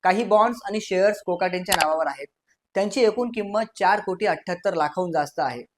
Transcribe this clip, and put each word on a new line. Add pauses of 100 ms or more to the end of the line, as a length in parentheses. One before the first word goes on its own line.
काही
बॉन्ड्स
आणि
शेअर्स
कोकाटेंच्या
नावावर
आहेत. (480)
त्यांची
एकूण
किंमत (160)
चार
कोटी
अठ्ठ्याहत्तर
लाखाहून
जास्त
आहे. (160)